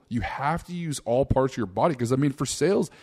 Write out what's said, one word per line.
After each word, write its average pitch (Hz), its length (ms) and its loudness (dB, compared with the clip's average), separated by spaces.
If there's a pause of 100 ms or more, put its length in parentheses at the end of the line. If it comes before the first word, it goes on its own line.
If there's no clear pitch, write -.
You 117 140 -2
have 147 440 -4
to 175 80 -12
use 170 300 -6
all 123 220 2
parts 131 300 2
of - 20 -10
your 117 80 -2
body, 110 300 0
'cause, 120 180 0
I - 20 2
mean, 139 160 2
for 139 140 -4
sales, 185 440 0 (140)